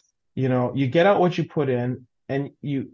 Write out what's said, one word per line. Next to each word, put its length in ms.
You 160
know, 240
you 140
get 180
out 140
what 180
you 60
put 260
in, 360
and 220
you, 340